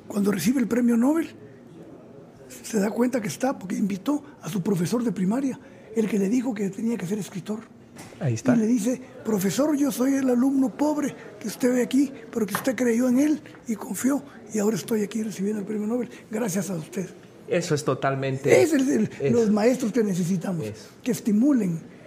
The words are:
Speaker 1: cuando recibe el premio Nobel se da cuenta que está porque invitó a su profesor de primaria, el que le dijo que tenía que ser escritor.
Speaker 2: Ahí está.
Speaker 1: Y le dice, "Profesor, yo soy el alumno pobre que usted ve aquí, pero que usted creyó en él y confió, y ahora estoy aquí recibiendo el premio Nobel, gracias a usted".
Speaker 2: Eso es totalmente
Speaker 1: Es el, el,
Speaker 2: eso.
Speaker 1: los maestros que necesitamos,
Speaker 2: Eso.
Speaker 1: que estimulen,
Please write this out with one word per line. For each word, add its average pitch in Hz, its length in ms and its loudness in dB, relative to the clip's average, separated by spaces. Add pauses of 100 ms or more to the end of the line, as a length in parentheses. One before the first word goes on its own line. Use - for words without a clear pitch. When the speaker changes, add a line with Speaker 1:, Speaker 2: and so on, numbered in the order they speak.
Speaker 1:
cuando 202 240 2
recibe 214 280 2
el 220 80 0
premio 240 280 2
Nobel 294 340 2 (1300)
se - 160 -4
da 202 120 0
cuenta 240 300 0
que 202 80 -4
está 262 300 -4
porque 185 180 -8
invitó 202 460 -2 (200)
a - 60 -10
su 170 140 -2
profesor 196 420 0
de 233 80 0
primaria, 226 460 0 (360)
el 214 140 2
que 214 100 0
le 196 100 2
dijo 247 260 0
que 196 160 -2
tenía 226 260 -4
que 190 100 -6
ser 202 120 -4
escritor. 208 420 -8 (600)
Speaker 2:
Ahí 131 140 0
está. 247 200 0
Speaker 1:
Y 233 60 4
le 214 60 2
dice, 233 340 0 (240)
"Profesor, 220 520 2
yo 277 140 2
soy 262 240 0
el 269 160 0
alumno 262 400 4
pobre 294 440 0 (260)
que 226 80 -10
usted 247 260 0
ve 247 80 2
aquí, 254 300 2 (200)
pero 220 140 0
que 196 80 -4
usted 254 220 0
creyó 247 320 2
en 247 100 4
él 302 220 4 (260)
y 226 80 -2
confió, 240 480 -2 (300)
y 214 60 -2
ahora 208 180 2
estoy 214 260 -2
aquí 214 200 -4
recibiendo 208 380 -4
el 190 60 -8
premio 208 200 -4
Nobel, 233 220 -2 (220)
gracias 202 400 -2
a 190 60 -4
usted". 165 320 -8 (400)
Speaker 2:
Eso 165 260 0
es 147 100 -2
totalmente 135 800 2
Speaker 1:
Es 330 100 4
el, 269 160 2
el, 233 220 2 (100)
Speaker 2:
eso. 226 180 4
Speaker 1:
los 226 120 4
maestros 214 420 4
que 240 100 4
necesitamos, 180 640 0
Speaker 2:
Eso. - 220 -10 (140)
Speaker 1:
que 247 100 0
estimulen, 208 680 2 (260)